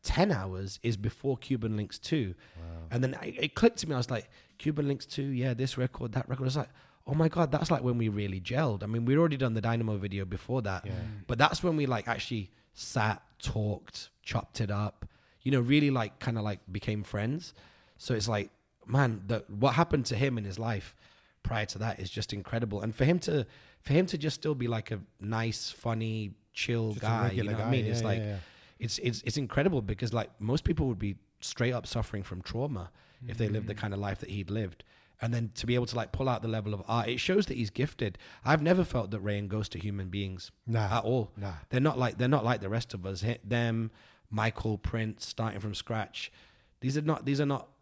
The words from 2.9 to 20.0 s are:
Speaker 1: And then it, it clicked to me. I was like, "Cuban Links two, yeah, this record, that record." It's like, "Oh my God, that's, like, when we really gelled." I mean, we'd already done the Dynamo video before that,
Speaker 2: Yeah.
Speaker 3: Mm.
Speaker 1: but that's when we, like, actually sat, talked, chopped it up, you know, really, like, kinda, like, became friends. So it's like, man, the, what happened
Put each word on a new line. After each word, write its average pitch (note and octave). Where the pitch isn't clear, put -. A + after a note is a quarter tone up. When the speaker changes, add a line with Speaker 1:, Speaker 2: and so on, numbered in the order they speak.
Speaker 1:
And B2
then C3
it, F2+
it D3
clicked A#3
to -
me. D3
I -
was A#2+
like, A2+
"Cuban D3
Links C#3
two, -
yeah, C3
this B2+
record, B2
that C3
record." C3
It's B2+
like, C#3
"Oh C#3
my D#3+
God, D#3
that's, D3
like, B2+
when B2
we A2+
really G2+
gelled." A2+
I G2+
mean, A#2
we'd C#3
already D#3+
done B2+
the A2
Dynamo A2+
video G2
before G2+
that, F#2+
Speaker 2:
Yeah. G#2
Speaker 3:
Mm. G#2+
Speaker 1:
but A#2+
that's D#3
when E3+
we, D3
like, A#2+
actually A2+
sat, -
talked, -
chopped -
it G2+
up, G#2
you B2+
know, C3+
really, C#3+
like, A#2+
kinda, A2+
like, G#2
became G#2
friends. A#2+
So -
it's G#2+
like, G#2+
man, A#2
the, A2+
what A#2+
happened D#3+